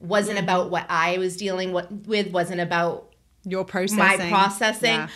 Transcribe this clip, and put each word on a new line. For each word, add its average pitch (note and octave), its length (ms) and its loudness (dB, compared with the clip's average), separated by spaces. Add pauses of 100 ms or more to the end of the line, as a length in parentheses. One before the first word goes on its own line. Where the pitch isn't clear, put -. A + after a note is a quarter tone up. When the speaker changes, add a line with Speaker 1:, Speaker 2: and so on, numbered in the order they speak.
Speaker 1:
wasn't G#3 380 0
Speaker 2:
Mm-hmm. F#3 60 -2
Speaker 1:
about F3+ 260 2
what E3+ 180 -2
I F3 300 2
was F#3 180 -2
dealing F#3 360 -4
wa-, F3 140 -2 (200)
with, G#3 260 0
wasn't F3 280 0
about E3+ 520 -2 (320)
Speaker 2:
Your F#3 200 -4
Speaker 1:
my - 60 -6
Speaker 2:
processing. F#3+ 600 2
Speaker 1:
processing, G#3+ 600 2
Speaker 2:
Yeah. D#3+ 260 -2